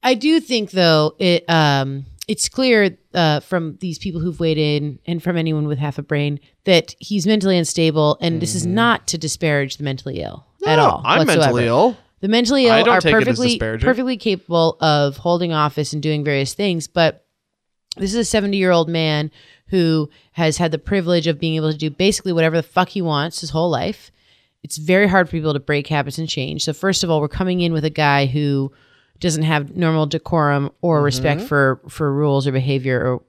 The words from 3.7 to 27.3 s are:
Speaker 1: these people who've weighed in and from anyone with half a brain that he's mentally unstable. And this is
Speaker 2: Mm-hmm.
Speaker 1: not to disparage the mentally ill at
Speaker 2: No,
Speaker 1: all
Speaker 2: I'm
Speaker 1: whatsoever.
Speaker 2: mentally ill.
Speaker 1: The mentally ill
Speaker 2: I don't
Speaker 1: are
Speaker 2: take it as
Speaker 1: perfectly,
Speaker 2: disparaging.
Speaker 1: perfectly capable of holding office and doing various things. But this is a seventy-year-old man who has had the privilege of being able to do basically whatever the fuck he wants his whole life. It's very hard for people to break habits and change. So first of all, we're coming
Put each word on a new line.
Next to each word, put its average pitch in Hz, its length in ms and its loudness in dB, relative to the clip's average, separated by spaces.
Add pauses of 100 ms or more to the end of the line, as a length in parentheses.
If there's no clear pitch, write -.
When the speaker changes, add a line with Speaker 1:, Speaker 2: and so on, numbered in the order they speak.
Speaker 1:
these 175 180 -8
people 175 220 -8
who've 160 180 -6
weighed 160 200 0
in 147 480 -2
and 170 160 -4
from 175 140 -2
anyone 156 320 -2
with 147 100 -4
half 143 200 -6
a - 40 -8
brain 147 380 -4 (240)
that 180 340 2
he's 196 280 -4
mentally 196 320 2
unstable. 156 600 2
And 165 220 -2
this 196 120 -4
is 165 100 -4
Speaker 2:
Mm-hmm. 175 100 -2
Speaker 1:
not 226 340 0
to 170 100 -6
disparage 147 580 -2
the 143 80 -10
mentally 135 360 -8
ill - 260 -12 (200)
at - 100 4
Speaker 2:
No, - 140 6
Speaker 1:
all 80 140 -4
Speaker 2:
I'm - 140 2
Speaker 1:
whatsoever. 220 220 4
Speaker 2:
mentally 123 260 2
ill. 160 300 2 (240)
Speaker 1:
The 196 80 -4
mentally 247 380 2
ill 226 60 6
Speaker 2:
I 220 100 6
don't 226 120 4
Speaker 1:
are 185 60 4
Speaker 2:
take 165 140 2
it - 40 6
as - 60 4
Speaker 1:
perfectly, 247 260 0
Speaker 2:
disparaging. 113 360 2
Speaker 1:
perfectly 254 300 0
capable 170 640 0
of 147 380 2
holding 175 340 0
office 151 400 -2
and 139 100 -6
doing 151 220 -2
various 139 300 -2
things. 180 340 -4
But - 360 0 (720)
this 190 140 -4
is 214 60 -4
a 233 80 0
seventy-year-old 190 640 2
man 156 420 0 (380)
who 160 400 0 (240)
has 160 260 0
had 170 120 0
the 156 80 -4
privilege 175 480 0
of 160 140 -2
being 160 160 -2
able 156 160 -2
to 151 60 -6
do 156 120 -4
basically 190 420 0
whatever 160 240 2
the 165 60 0
fuck 180 280 -2
he 196 120 -4
wants 156 380 -2
his 156 100 -10
whole 160 200 -2
life. 160 400 -6 (520)
It's - 140 -12
very 185 320 2
hard 180 200 4
for - 40 -12
people 156 200 -2
to 143 80 -2
break 143 280 -4
habits 143 300 -4
and 160 100 -6
change. 151 360 -6
So 160 80 -4
first 190 300 -2
of 175 80 -2
all, 156 100 2
we're 147 80 -2
coming 180 340 -2